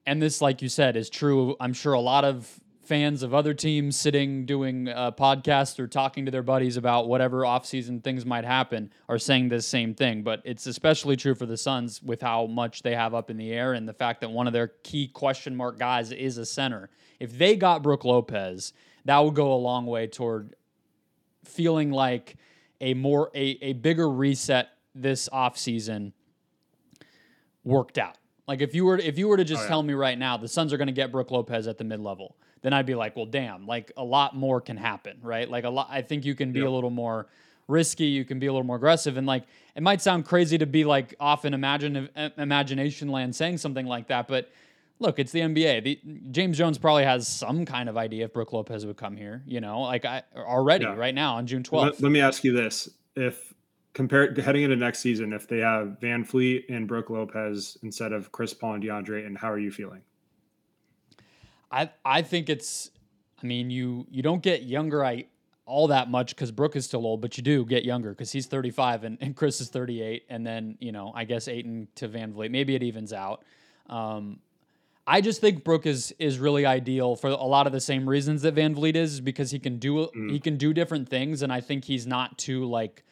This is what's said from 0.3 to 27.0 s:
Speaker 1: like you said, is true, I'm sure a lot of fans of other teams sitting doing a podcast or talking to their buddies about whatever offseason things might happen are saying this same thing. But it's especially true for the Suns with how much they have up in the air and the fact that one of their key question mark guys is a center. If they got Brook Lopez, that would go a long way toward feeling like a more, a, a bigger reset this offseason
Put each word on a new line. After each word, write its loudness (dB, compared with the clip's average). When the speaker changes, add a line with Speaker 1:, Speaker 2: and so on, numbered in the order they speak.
Speaker 1:
like 2
you -4
said, 2
is -2
true, 2
I'm -2
sure 0
a 4
lot 4
of -2
fans 0
of -2
other 4
teams 0
sitting 2
doing -2
a -2
podcast 4
or -4
talking 0
to -4
their -2
buddies 2
about 2
whatever 2
offseason -2
things -4
might -2
happen 0
are 0
saying 4
this 0
same -2
thing. 0
But -4
it's -8
especially 2
true 0
for -4
the -6
Suns -4
with -6
how 0
much -4
they 0
have 0
up -4
in -8
the -8
air -2
and -6
the -12
fact -4
that -6
one -2
of -2
their 2
key -4
question -4
mark -6
guys 0
is -6
a -8
center. -4
If -10
they 6
got 4
Brook 2
Lopez, 0
that 6
would 6
go 4
a 4
long 0
way -2
toward -6
feeling 2
like 0
a 0
more, 2
a, -2
a -4
bigger 2
reset 2
this -2
offseason -2